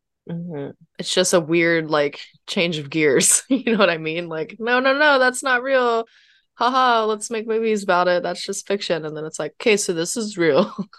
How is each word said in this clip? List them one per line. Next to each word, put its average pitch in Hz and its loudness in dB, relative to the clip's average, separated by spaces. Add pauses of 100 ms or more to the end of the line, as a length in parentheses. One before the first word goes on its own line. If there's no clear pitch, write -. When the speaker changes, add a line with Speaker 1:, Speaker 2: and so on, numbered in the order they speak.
(320)
Speaker 1:
Mm-hmm. 170 -10 (280)
Speaker 2:
It's - -6
just 185 2
a 180 6
weird, 165 0
like, 147 0 (260)
change 170 -2
of 143 -10
gears. 151 2
<laughs> - -20
You 262 0
know 202 2
what 190 6
I 165 -2
mean? 160 -6
Like, 160 -8
"No, 240 0
no, 269 2
no, 294 4
that's 254 0
not 254 0
real. 247 0 (480)
Haha, 240 2
let's 214 -4
make 226 -6
movies 220 0
about 180 2
it. 180 2
That's 175 -6
just - -8
fiction." 185 -2
And 151 -10
then 151 -8
it's 160 -10
like, 151 -8
"Okay, 214 4
so 202 -2
this 165 -4
is 214 -6
real." 165 4 (240)